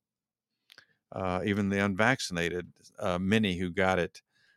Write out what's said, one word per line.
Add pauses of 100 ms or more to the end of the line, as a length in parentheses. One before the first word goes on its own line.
(1120)
Uh,
even
the
unvaccinated, (260)
uh,
many
who
got
it, (360)